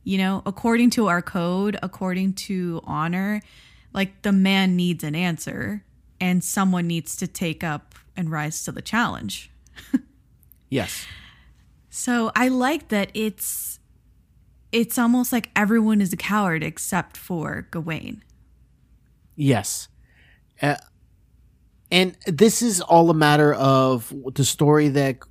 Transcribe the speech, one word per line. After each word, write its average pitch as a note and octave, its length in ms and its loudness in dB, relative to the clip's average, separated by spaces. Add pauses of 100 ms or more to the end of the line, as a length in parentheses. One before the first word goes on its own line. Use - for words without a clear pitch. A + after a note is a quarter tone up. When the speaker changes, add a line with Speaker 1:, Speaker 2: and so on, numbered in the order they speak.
Speaker 1:
You F#3+ 140 -2
know, F#3+ 280 0
according A#3 460 2
to A3 160 2
our F3 140 2
code, F#3 600 -2
according F#3 520 -4
to F3+ 500 -6
honor, F3+ 580 -4 (520)
like, G3 300 -4
the G#3 100 0
man F#3+ 420 4
needs F3 280 0
an D3+ 120 -4
answer F3+ 680 -4 (340)
and F3+ 240 0
someone F3+ 440 0
needs E3 300 -4
to F3+ 100 -6
take E3 360 -6
up D3+ 320 -8 (220)
and E3 140 -4
rise D3+ 320 -6
to C#3+ 80 -8
the - 100 -12
challenge. - 680 -4 (440)
<laughs> - 60 2 (680)
Speaker 2:
Yes. A#2 360 -6 (880)
Speaker 1:
So A#3 440 -2
I B3 120 2
like C4 400 -2
that G3+ 260 -2
it's, - 680 -6 (920)
it's A#3 260 0
almost B3 340 2
like A#3+ 240 -2
everyone G#3+ 460 4
is F3+ 100 0
a E3 60 -6
coward F#3 460 0
except E3 520 -6
for - 540 -8
Gawain. D#3+ 540 -8 (1120)
Speaker 2:
Yes. C3+ 520 0 (760)
Uh, D3 140 2 (1120)
and F3+ 340 2
this G3 380 4
is G3 180 0
all E3+ 300 6
a - 20 4
matter D3+ 400 6
of C3 580 2 (220)
the C#3 120 0
story D3+ 420 4
that, C3+ 320 0 (120)